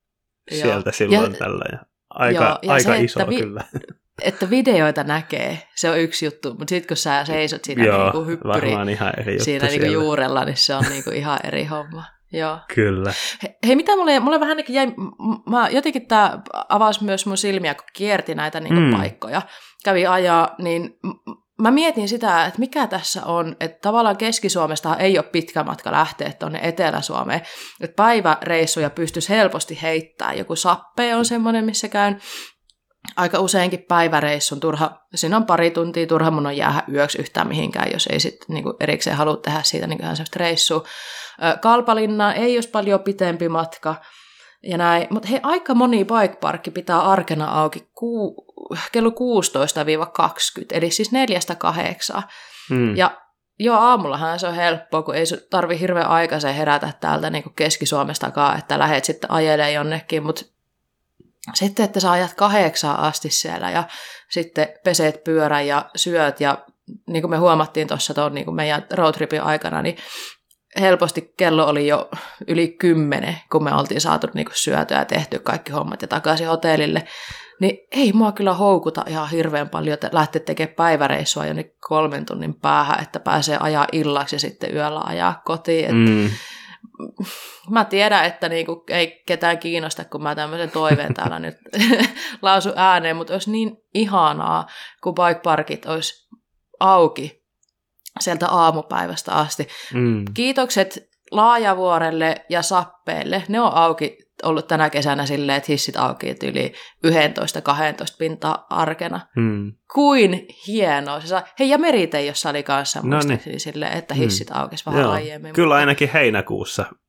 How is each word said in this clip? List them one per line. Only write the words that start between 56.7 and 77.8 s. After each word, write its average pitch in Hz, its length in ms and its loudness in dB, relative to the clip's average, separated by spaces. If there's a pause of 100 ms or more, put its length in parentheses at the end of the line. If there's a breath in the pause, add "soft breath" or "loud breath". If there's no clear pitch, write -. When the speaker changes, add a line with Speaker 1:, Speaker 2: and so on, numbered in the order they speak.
Speaker 1:
täältä 151 300 0
niinku 151 260 -6
Keski-Suomestakaan, 147 1000 0
että 143 200 -4
lähet 147 260 2
sitten - 260 -4
ajelee 151 420 2
jonnekin, 156 500 -4
mut - 320 -6 (1000)
sitten, 202 300 0
että 202 160 -2
sä 190 100 2
ajat 175 240 2
kahdeksaan 196 640 2
asti 151 300 -2
siellä 175 400 -4
ja 170 140 -2 (440 loud breath)
sitten 165 400 -2 (160)
peseet 165 400 0
pyörän 151 420 2
ja 143 300 -2
syöt 156 440 0
ja 139 180 2 (500)
niin 160 140 -2
kuin 170 80 -2
me 165 60 0
huomattiin 156 520 2
tuossa 147 260 -4
ton 147 200 0
niinku 156 180 -6
meidän 151 400 -2
roadtripin 160 500 0
aikana, 151 400 -2
niin 160 140 -4 (840 loud breath)
helposti 175 560 2
kello 160 300 4
oli 147 200 2
jo 147 220 2 (400 loud breath)
yli 170 200 2
kymmenen, 160 680 2 (160)
kun 156 120 2
me 143 100 0
oltiin 143 260 0
saatu 156 340 0
niinku 76 200 -6
syötyä 69 440 0
ja 71 60 0
tehty - 340 -4
kaikki - 340 -6
hommat 151 300 -8
ja - 60 -10
takaisin 160 400 -2
hotellille. 156 560 0 (560 loud breath)
Niin 196 180 0 (140)